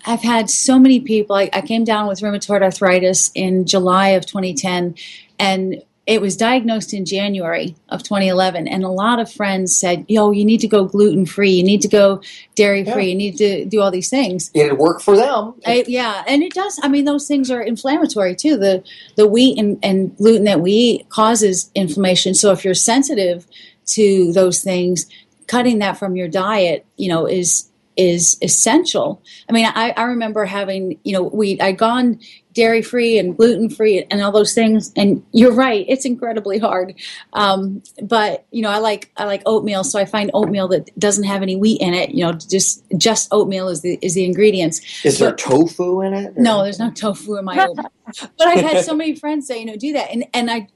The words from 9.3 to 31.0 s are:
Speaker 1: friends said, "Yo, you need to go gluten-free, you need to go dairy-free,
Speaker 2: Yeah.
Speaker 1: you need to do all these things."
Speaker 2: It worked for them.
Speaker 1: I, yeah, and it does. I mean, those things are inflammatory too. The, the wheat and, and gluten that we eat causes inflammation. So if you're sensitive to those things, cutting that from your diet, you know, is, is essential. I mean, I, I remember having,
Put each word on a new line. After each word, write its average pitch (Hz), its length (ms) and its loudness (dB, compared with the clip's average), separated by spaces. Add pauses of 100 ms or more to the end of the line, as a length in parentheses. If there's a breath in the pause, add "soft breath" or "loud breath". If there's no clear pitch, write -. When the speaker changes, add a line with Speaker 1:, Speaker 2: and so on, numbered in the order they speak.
Speaker 1:
friends 190 440 -2
said, 180 320 -2
"Yo, 208 220 4
you 208 160 2
need 220 140 4
to 226 80 -2
go 202 180 4
gluten-free, 196 640 2
you 180 140 4
need 196 180 4
to 208 60 -2
go 196 340 4 (320 loud breath)
dairy-free, 202 520 0
Speaker 2:
Yeah. 185 40 0
Speaker 1:
you 185 60 -2
need 196 220 -4
to 202 280 0
do 208 160 0
all 196 80 2
these 185 200 -4
things." 196 440 -2
Speaker 2:
It 147 240 2
worked 160 240 2
for 202 140 4
them. 233 400 2 (100)
Speaker 1:
I, 240 220 2
yeah, 233 400 -4
and 285 160 2
it 359 100 -6
does. 392 300 -6
I - 40 0
mean, 285 180 2
those 285 220 -2
things 277 220 -2
are 247 120 -4
inflammatory 220 720 -2
too. 294 220 0
The, 190 260 0 (320 loud breath)
the 214 100 6
wheat 240 320 4
and, 208 240 0
and 190 360 0
gluten 208 260 6
that 196 180 2
we 185 120 0
eat 233 360 2
causes 220 640 0
inflammation. 185 640 0
So 202 160 4
if 175 120 0
you're 185 120 0
sensitive 214 720 0 (400 loud breath)
to 196 440 4
those 185 300 2
things, 180 460 -2 (400 soft breath)
cutting 240 320 0
that 196 180 -2
from 190 180 -6
your 180 120 -6
diet, 185 580 -2 (120)
you 190 120 -4
know, 165 160 0
is, - 420 -2 (300)
is 175 440 2
essential. 190 800 0 (280 loud breath)
I 226 40 0
mean, 226 120 2
I, 226 300 -2
I 226 80 -2
remember 226 420 -4
having, 190 580 -6